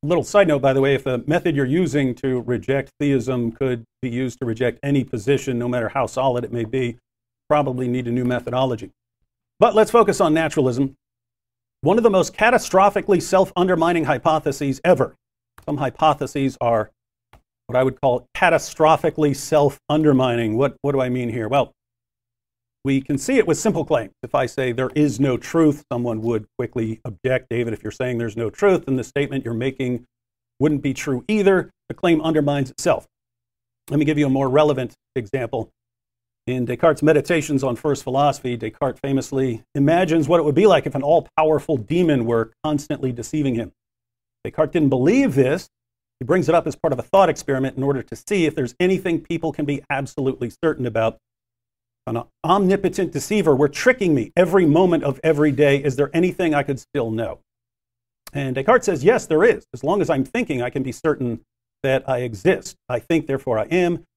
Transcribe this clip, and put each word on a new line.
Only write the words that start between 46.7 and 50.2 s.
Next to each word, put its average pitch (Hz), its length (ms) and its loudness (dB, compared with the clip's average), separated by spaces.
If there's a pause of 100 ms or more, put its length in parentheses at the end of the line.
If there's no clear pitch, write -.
part 147 160 -2
of 123 60 -6
a 117 40 -8
thought 190 240 4
experiment 135 480 -4
in 131 80 -6
order 135 180 -2
to - 140 -12
see 190 300 -2
if - 100 -2
there's 127 240 -6
anything 185 400 0
people 165 320 -6
can 147 140 -6
be 139 240 -4
absolutely 135 600 -4 (120)